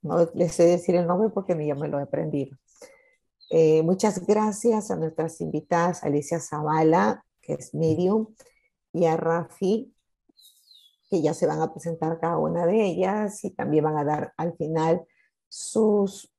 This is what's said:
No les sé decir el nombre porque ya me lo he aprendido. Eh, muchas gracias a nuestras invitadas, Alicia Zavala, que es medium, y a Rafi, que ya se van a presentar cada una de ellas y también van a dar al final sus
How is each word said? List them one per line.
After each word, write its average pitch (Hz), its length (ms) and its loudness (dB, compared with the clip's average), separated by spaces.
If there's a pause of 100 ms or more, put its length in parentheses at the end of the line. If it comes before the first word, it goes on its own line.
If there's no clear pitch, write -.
No 165 320 2
les 170 180 0
sé 170 120 4
decir 175 300 4
el 175 120 2
nombre 190 240 2
porque 190 240 -2 (120)
ya 147 80 0
me 147 140 -4
lo 143 100 -2
he 143 40 -4
aprendido. 147 540 -4 (920)
Eh, 160 320 6
muchas 185 420 0
gracias 214 680 0
a 180 40 -2
nuestras 160 440 -6
invitadas, 170 640 -2
Alicia 147 340 -2
Zavala, 160 880 2 (180)
que 151 120 -6
es 143 200 -14
medium, 180 540 0 (640)
y 170 140 0
a 165 100 2
Rafi, 170 760 -2 (1160)
que 180 100 0
ya 151 140 2
se 165 120 0
van 156 140 0
a 156 120 -2
presentar 165 480 -6
cada 165 180 -2
una 165 280 0
de 214 200 4
ellas 196 580 -2
y 190 60 -6
también 151 340 0
van 151 140 0
a 147 60 -2
dar 147 320 -4
al 165 200 -4
final 160 460 0 (460)
sus 208 920 -2